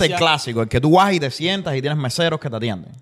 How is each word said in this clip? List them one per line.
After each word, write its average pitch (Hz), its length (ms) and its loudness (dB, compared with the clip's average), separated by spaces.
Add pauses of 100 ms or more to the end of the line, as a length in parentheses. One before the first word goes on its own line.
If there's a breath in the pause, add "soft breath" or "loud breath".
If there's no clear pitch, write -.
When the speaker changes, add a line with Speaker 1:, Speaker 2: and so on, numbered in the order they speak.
Speaker 1:
franquicia. 175 100 -2
Speaker 2:
clásicos, 143 440 0
el 110 60 -2
que 120 120 0
tú 151 120 4
vas 190 200 6
y 180 60 2
te 139 140 -2
sientas 170 420 -4
y 135 60 -2
tienes 147 180 -2
meseros 156 400 -2
que 151 100 -10
te 117 60 -6
atienden. 107 480 -6